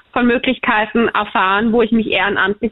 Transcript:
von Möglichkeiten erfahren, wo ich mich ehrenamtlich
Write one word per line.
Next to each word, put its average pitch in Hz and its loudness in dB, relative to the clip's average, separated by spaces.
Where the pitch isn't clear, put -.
von 240 0
Möglichkeiten 233 0
erfahren, 208 0
wo 240 2
ich 233 -2
mich 226 2
ehrenamtlich 196 -2